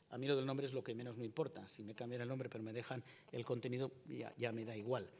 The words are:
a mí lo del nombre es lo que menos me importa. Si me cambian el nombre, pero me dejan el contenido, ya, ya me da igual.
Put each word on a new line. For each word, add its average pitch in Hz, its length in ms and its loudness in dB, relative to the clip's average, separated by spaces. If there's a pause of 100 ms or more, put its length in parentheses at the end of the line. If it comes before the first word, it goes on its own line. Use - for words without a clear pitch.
(120)
a 120 80 -4
mí 135 80 2
lo 143 80 8
del 131 100 6
nombre 135 220 4
es 127 60 -2
lo 127 100 0
que 120 100 -2
menos 117 240 -4
me 120 80 -2
importa. 110 420 0
Si - 140 -8
me 107 140 -6
cambian 120 260 -2
el 120 60 0
nombre, 131 200 0
pero 110 160 -4
me 110 100 -2
dejan 123 300 -2 (280)
el 120 120 0
contenido, 123 480 2 (160)
ya, 123 300 -4
ya 120 140 4
me 113 140 -2
da 113 120 -4
igual. 110 320 2 (100)